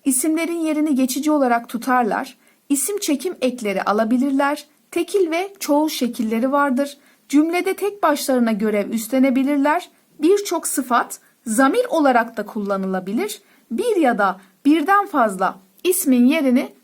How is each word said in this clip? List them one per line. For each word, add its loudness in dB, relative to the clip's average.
isimlerin -2
yerini -2
geçici -2
olarak 0
tutarlar, -2
isim -2
çekim -4
ekleri -4
alabilirler, 0
tekil 0
ve -4
çoğul 2
şekilleri -2
vardır. 0
Cümlede 2
tek -6
başlarına 2
görev 0
üstlenebilirler. 0
Birçok 0
sıfat -2
zamir 2
olarak 2
da -6
kullanılabilir. -4
Bir 0
ya 2
da 0
birden 4
fazla 0
ismin 4
yerini 2